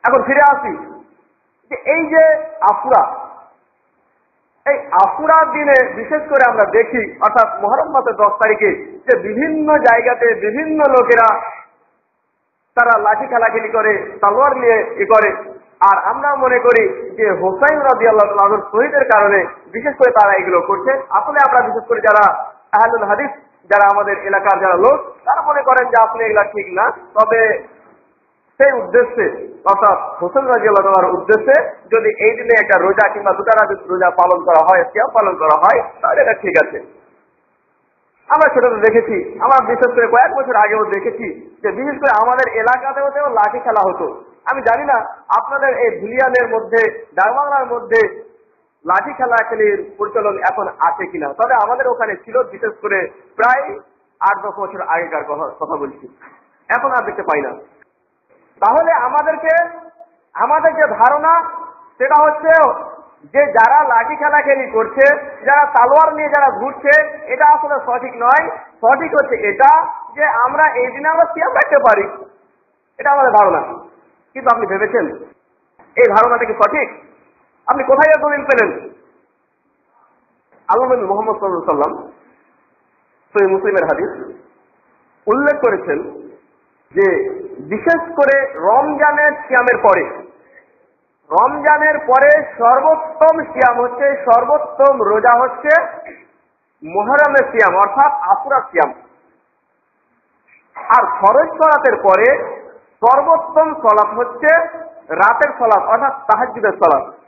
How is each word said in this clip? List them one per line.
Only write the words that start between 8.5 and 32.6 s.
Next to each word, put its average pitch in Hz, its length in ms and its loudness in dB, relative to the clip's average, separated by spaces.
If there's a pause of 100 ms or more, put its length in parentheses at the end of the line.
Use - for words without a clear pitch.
যে 254 200 0
বিভিন্ন 302 600 -2
জায়গাতে 233 560 2
বিভিন্ন 302 540 -2
লোকেরা 240 520 2 (1300)
তারা 233 240 4
লাঠি 214 280 0
খেলাখেলি 226 420 -2
করে, 214 540 -2
তলোয়ার 254 340 2
নিয়ে 226 460 0
ই - 20 0
করে। 208 540 0 (340)
আর - 120 0
আমরা 269 320 -2
মনে 247 220 0
করি 226 520 0
যে 214 200 -2
হুসাইন 226 500 0
রাদিয়াল্লাহু 220 560 2
তাআলা 202 180 2
আনহুর 202 160 -6
শহীদের 277 340 0
কারণে 202 400 2 (280)
বিশেষ 269 240 -6
করে 247 140 4
তারা 208 220 4
এগুলো 180 280 0
করছে। 196 300 -4 (200)
আসলে 285 280 -2 (120)
আমরা 247 160 2
বিশেষ 226 220 -6
করে 233 120 -2
যারা 208 420 2 (300)
আহলুল 220 360 0
হাদিস, 208 220 -2 (340)
যারা 202 300 4
আমাদের 202 240 -2
এলাকার 196 420 0
যারা 185 160 2
লোক, 254 240 4 (240)
তারা 302 180 -2
মনে 285 200 -2
করেন 254 260 2
যে 233 140 4
আসলে 220 220 -2
এগুলা 214 200 0
ঠিক 202 280 -8
না। 202 180 0
তবে 220 800 -2 (880)
সেই 277 140 4
উদ্দেশ্যে, 240 520 0 (400)
অর্থাৎ 196 580 0
হোসেন 262 240 -2
রাদিয়াল্লাহু 208 460 2
তাআলার 180 280 2
উদ্দেশ্যে 220 500 2 (140)
যদি 220 460 0
এই 226 60 -6
দিনে 233 300 0